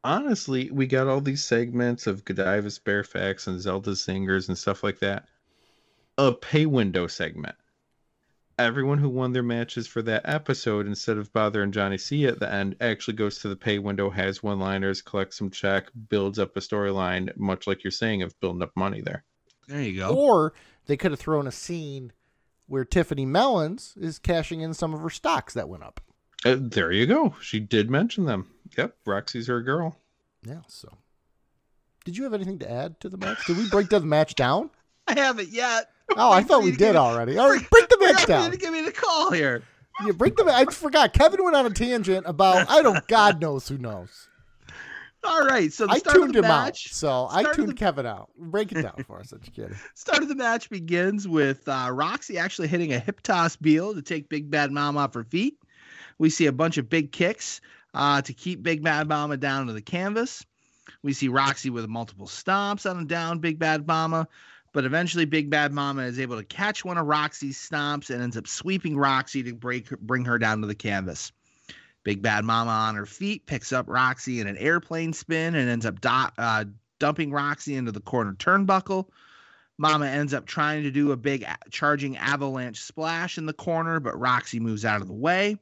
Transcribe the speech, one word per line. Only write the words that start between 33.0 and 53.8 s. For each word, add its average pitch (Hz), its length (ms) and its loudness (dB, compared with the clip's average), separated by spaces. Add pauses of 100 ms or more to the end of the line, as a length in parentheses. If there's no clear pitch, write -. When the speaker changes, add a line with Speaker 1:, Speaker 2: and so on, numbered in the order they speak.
Speaker 3:
to - 80 -12
the 190 80 -14
match? 196 300 -6
Did 175 100 2
we 220 100 -2
break 202 220 2
the 208 100 4
match 151 360 2
down? 156 340 2 (200)
Speaker 2:
<laughs> - 180 -14
I 240 120 0
haven't 233 300 2
yet. 233 420 -2 (240)
Speaker 3:
Oh, 233 140 6
I 190 80 10
Speaker 2:
Wait 208 100 6
Speaker 3:
thought 320 100 8
Speaker 2:
for - 40 10
Speaker 3:
we 202 60 2
Speaker 2:
you 180 60 4
to 131 40 -2
Speaker 3:
did 190 80 6
Speaker 2:
give 220 80 6
me, 165 60 8
Speaker 3:
already. 117 400 2
All 269 100 8
right, 277 120 6
Speaker 2:
wait, - 100 -14
Speaker 3:
break 392 180 10
the 466 100 10
Speaker 2:
wait 381 140 8
Speaker 3:
match 370 120 6
Speaker 2:
for - 60 2
you 170 60 6
Speaker 3:
down. 339 140 2
Speaker 2:
to 370 60 -6
give 359 140 -4
me 320 100 -2
the 311 100 -4
call 359 400 0
here. 135 320 0 (420)
Speaker 3:
Yeah, 208 60 0
break 208 240 2
the 440 80 4
ma-, 339 120 6
I 262 100 8
forgot. 285 480 2
Kevin 381 300 8
went 349 120 4
on 269 100 6
a 226 60 2
tangent 196 560 0
about, 185 420 6
I 302 140 8
don't, 202 240 4
God 208 340 6
knows 143 260 -4
who 139 120 -8
knows. 104 480 -12 (960)
Speaker 2:
All 320 200 2
right, 233 300 4
so 214 140 0
the - 60 6
Speaker 3:
I 277 40 6
Speaker 2:
start 311 200 6
of 359 60 10
Speaker 3:
tuned 262 120 2
Speaker 2:
the 226 40 8
Speaker 3:
him 202 60 6
out, 143 200 6
Speaker 2:
match, - 280 -10
Speaker 3:
so 131 380 0
I 165 100 2
Speaker 2:
start 277 60 2
of 302 80 2
Speaker 3:
tuned 294 140 0
Speaker 2:
the - 40 -6
Speaker 3:
Kevin 165 320 -2
out. 104 320 -10
Break 175 340 -4
it 165 120 -2
down 113 240 -8
for 92 120 -18
us, 95 100 -18
such - 180 -20
a - 40 -20
kid. - 240 -14 (100)
Speaker 2:
<laughs> - 100 -20
Start - 260 0
of 302 80 -4
the 285 60 -4
match 233 340 -2
begins 190 580 -2
with, 143 400 0
uh, 131 240 -2
Roxy 156 460 -4
actually 170 300 -4
hitting 165 260 -2
a 120 60 0
hip 196 220 -8
toss 170 340 2
Beal 160 400 2